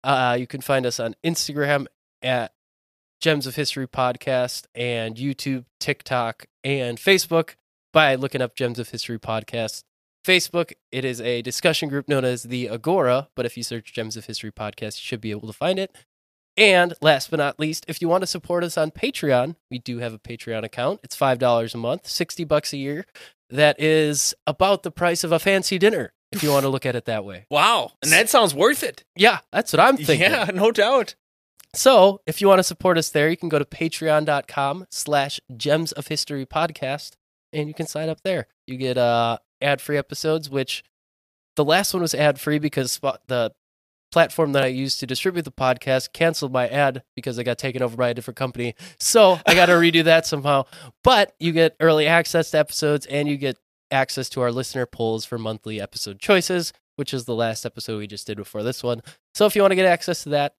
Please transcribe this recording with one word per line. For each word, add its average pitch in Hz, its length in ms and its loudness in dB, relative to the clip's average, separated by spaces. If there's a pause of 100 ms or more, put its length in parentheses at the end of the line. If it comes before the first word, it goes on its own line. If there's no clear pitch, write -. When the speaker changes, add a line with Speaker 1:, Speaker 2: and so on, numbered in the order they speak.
Speaker 1:
Uh, 131 360 2
you 127 100 -6
can 135 120 -12
find 135 260 0
us 120 140 -4
on 113 140 -6 (100)
Instagram 143 600 -2 (360)
at 123 300 -4 (680)
Gems 147 260 0
of 127 100 -10
History 139 300 -4
Podcast 127 880 -4
and 117 420 -6
YouTube, 131 480 -6 (160)
TikTok, 123 680 -6 (180)
and 131 340 -4
Facebook 175 560 2 (380)
by 151 240 4
looking 131 260 -4
up 120 140 -6
Gems 120 240 -4
of 117 100 -8
History 117 280 -10
Podcast. 110 640 -8 (440)
Facebook, 175 460 2 (200)
it 131 120 -6
is 123 160 -4
a 120 220 -2
discussion 147 460 -2
group 139 200 -6
known 135 160 0
as 123 200 -2
the 123 240 -6
Agora, 131 680 0
but 123 100 -4
if - 100 -8
you 123 60 -10
search 113 300 -10
Gems 110 240 -8
of 107 100 -16
History 110 260 -12
Podcast, 107 460 -10
you - 40 -16
should 113 180 -8
be 110 100 -8
able 104 180 -8
to 107 40 -12
find 180 260 -2
it. 190 160 -8 (640)
And 180 440 6
last 147 300 4
but 165 80 -2
not 143 220 -2
least, 156 280 -4
if - 140 -10
you 170 60 -2
want 185 140 2
to 180 40 -6
support 175 380 -4
us 170 140 -6
on 156 120 0
Patreon, 147 640 0 (160)
we 127 80 -10
do 120 200 -10
have 117 140 -8
a 110 60 -16
Patreon 113 460 -10
account. 123 400 -4
It's - 100 -14
five 131 240 2
dollars 117 360 2
a 120 40 -8
month, 117 300 -6
sixty - 360 -6
bucks 151 280 -2
a 147 40 -10
year. 143 300 -8 (440)
That 147 300 4
is 156 540 2 (120)
about 185 360 0
the 170 80 -6
price 175 320 0
of 165 100 -4
a 165 60 2
fancy 190 400 0
dinner, 185 340 2 (200)
if 202 100 -6
you 151 80 0
wanna 139 180 4
look 131 180 -2
at 123 100 -2
it 117 100 -6
that 107 180 -4
way. 98 260 -16
Speaker 2:
Wow. 165 420 2 (100)
And 151 100 2
that 208 160 6
sounds 214 260 4
worth 214 280 2
it. - 220 -10 (120)
Speaker 1:
Yeah, 196 220 6 (140)
that's - 200 -2
what 156 80 2
I'm 254 160 6
thinking. 151 240 0 (100)
Speaker 2:
Yeah, 202 240 0
no 202 180 4
doubt. 226 420 0 (600)
Speaker 1:
So, 202 520 6
if 160 140 -6
you 196 80 6
wanna 185 140 8
support 180 360 0
us 160 120 -2
there, 151 180 2
you 170 80 0
can 175 120 -8
go 151 100 0
to 143 60 0
Patreon 156 600 -2
dot 147 240 -2
com 151 420 -4
slash 143 480 -2 (180)
gems 151 360 -2
of - 140 -12
history 147 400 -6
podcast, 151 640 -6 (400)
and 151 160 -4
you 156 60 -12
can 160 120 -6
sign 156 220 -6
up 160 140 -6
there. 180 240 -2 (200)
You 127 100 -10
get, 127 220 -2
uh, 117 400 2 (220)
ad-free 143 380 -2
episodes, 156 500 -4
which 135 340 -4 (720)
the 151 80 2
last 175 280 2
one 185 100 -2
was 165 120 -2
ad-free 147 440 0
because 143 380 -4
Spo-, - 300 -6
the 117 260 -2 (600)
platform 160 400 2
that 139 120 2
I 127 40 0
use 131 300 -4
to 131 80 -8
distribute 170 380 -4
the 135 80 -14
podcast 131 600 0
canceled 160 400 -2
my 123 160 0
ad 135 340 0 (140)
because 120 220 -8
I 120 40 -6
got 120 160 -2
taken 127 240 -4
over 117 140 -2
by 123 120 0
a 120 60 -2
different 123 240 -12
company. 120 360 -6 (240)
So 190 480 6
I 170 80 6
gotta 175 180 8
Speaker 2:
<laughs> - 20 8
Speaker 1:
redo 165 300 4
that 160 220 6
somehow. 139 380 0 (400)
But 254 340 4
you 165 140 -2
get 160 280 2
early 156 260 4
access 165 460 2
to 156 60 2
episodes, 147 480 -2
and 147 220 -2
you 143 80 -2
get 139 220 -6 (320)
access 131 400 -2
to 131 100 -6
our 123 120 0
listener 127 340 -4
polls 110 400 -4
for 120 120 -10
monthly 110 420 -8
episode 98 400 -12
choices, 180 520 0 (240)
which 143 160 -8
is 123 140 -6
the 120 80 -4
last 113 320 -4
episode 110 320 -10
we 104 80 -10
just 101 200 -14
did 107 120 -8
before 104 240 -10
this 120 200 -6
one. 120 200 -4 (320)
So 208 100 4
if 208 100 2
you 208 80 2
wanna 196 140 6
get 185 100 2
access 175 360 0
to 147 80 -10
that 143 300 -2